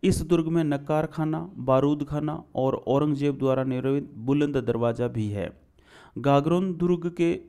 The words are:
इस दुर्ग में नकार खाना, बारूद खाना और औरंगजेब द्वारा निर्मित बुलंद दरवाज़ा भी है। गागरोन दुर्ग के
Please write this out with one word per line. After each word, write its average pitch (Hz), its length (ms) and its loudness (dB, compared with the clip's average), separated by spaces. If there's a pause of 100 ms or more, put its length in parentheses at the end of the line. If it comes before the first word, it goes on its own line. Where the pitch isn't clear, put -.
इस 180 180 2
दुर्ग 160 260 2
में 165 160 2
नकार 151 420 0
खाना, 160 520 -4
बारूद 135 520 2
खाना 151 340 -6 (120)
और 131 200 0
औरंगजेब 143 600 0
द्वारा 131 260 0
निर्मित 131 540 -2
बुलंद 139 400 0
दरवाज़ा 117 500 0
भी 117 200 -2
है। 101 400 -8 (500)
गागरोन 156 560 2
दुर्ग 170 440 0
के 170 320 0